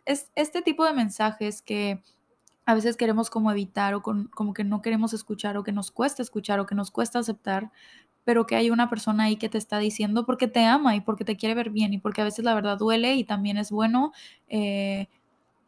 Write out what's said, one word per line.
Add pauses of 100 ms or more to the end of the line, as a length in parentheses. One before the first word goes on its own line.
es
este
tipo
de
mensajes
que (640)
a
veces
queremos
como
evitar
o
con,
como
que
no
queremos
escuchar
o
que
nos
cuesta
escuchar
o
que
nos
cuesta
aceptar, (540)
pero
que
hay
una
persona
ahí
que
te
está
diciendo
porque
te
ama
y
porque
te
quiere
ver
bien
y
porque
a
veces
la
verdad
duele
y
también
es
bueno, (360)
eh, (600)